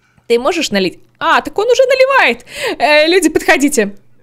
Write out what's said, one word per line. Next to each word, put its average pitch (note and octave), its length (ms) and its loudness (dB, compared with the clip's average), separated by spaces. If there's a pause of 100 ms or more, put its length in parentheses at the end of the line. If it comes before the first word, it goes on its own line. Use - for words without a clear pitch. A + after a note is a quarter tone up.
(260)
«Ты A#3+ 120 0
можешь D4 320 -4
налить?» F#3+ 300 -4 (180)
А, D4 240 0
так - 160 -8
он G4+ 80 -2
уже B4 180 2
наливает. C5 640 0 (320)
Э, D4+ 280 2
люди, E4+ 220 2
подходите. C#4 680 0 (280)